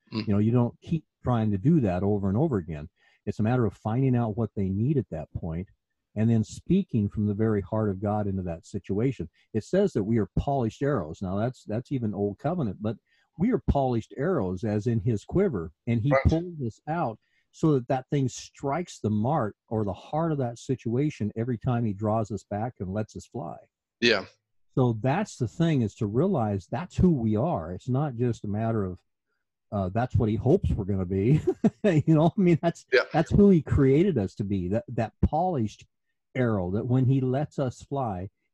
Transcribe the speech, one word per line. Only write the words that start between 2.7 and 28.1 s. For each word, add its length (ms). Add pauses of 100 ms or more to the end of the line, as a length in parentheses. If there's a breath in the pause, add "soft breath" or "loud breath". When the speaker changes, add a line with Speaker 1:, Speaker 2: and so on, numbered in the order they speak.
Speaker 2:
It's 140
a 40
matter 220
of 80
finding 420
out 220
what 180
they 140
need 280
at 140
that 220
point 340 (480)
and 140
then 160
speaking 640
from 180
the 60
very 260
heart 300
of 120
God 240
into 180
that 220
situation. 640 (260)
It 120
says 280
that 100
we 140
are 120 (100)
polished 420
arrows. 400
Now, 160
that's, 280
that's 260
even 220
Old 260
Covenant, 400
but 160 (420)
we 140
are 180
polished 460
arrows 480
as 240
in 140
his 240
quiver, 480 (140)
and 140
he 100
Speaker 1:
Right. 160
Speaker 2:
pulls 380
us 220
out 320 (320)
so 220
that 160
that 200
thing 200
strikes 720
the 100
mark 460 (120)
or 160
the 100
heart 380
of 60
that 220
situation 760
every 220
time 280
he 80
draws 380
us 180
back 300
and 140
lets 240
us 80
fly. 320 (420)
Speaker 1:
Yeah. 260 (500)
Speaker 2:
So 260
that's 360
the 100
thing, 340
is 140
to 100
realize 640
that's 300
who 140
we 240
are. 380
It's 160
not 260